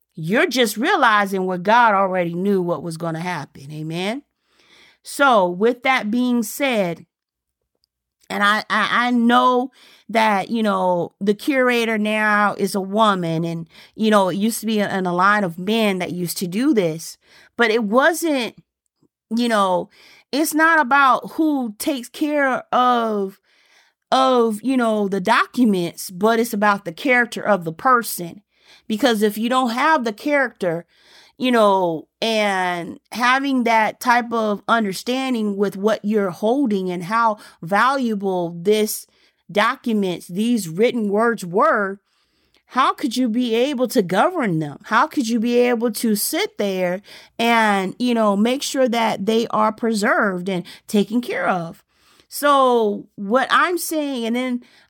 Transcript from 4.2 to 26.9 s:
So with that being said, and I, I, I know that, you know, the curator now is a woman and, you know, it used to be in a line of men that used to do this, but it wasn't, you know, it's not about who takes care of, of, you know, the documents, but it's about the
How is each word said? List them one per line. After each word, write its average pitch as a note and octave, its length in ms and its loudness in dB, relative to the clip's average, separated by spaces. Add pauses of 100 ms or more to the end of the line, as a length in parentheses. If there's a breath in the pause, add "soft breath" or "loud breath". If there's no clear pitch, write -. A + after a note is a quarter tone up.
So A#3+ 440 4
with A3 360 0
that B3+ 260 0
being A#3+ 340 0
said, G#3+ 640 -2 (1300)
and G3+ 120 -2
I, G#3 160 2 (100)
I, G#3+ 380 0
I B3 40 0
know B3 600 4 (380 soft breath)
that, G#3+ 400 0
you A3+ 120 -2
know, F#3 580 0
the G3+ 140 2
curator A#3+ 640 0
now G#3 640 2
is G3 160 -2
a G3+ 60 -2
woman F#3+ 640 0
and, E3 240 -6 (280 loud breath)
you A3 160 2
know, G3+ 180 4
it D#3+ 60 -2
used A3 240 -2
to G#3+ 80 -8
be A3 120 0
in F#3+ 280 -2
a F3 60 -2
line G3+ 300 2
of E3 140 -4
men G3+ 400 0
that F3+ 140 -4
used F3 260 -6
to F#3+ 100 -6
do A#3 260 0
this, E3 440 -4 (400 soft breath)
but A#3 140 2
it A#3 140 2
wasn't, C#4 680 0 (800)
you A#3+ 120 0
know, F#3+ 420 0 (420 soft breath)
it's D4 220 0
not D#4+ 260 4
about C4 520 2
who C#4 480 -2
takes C#4 300 -4
care C#4+ 600 -2
of, A3+ 680 0 (720 soft breath)
of, B3 500 2
you C4 160 0
know, A3 300 0
the F#3+ 140 -2
documents, A3 880 0
but G#3+ 280 0
it's A#3 140 -2
about G3+ 320 0
the E3+ 80 -10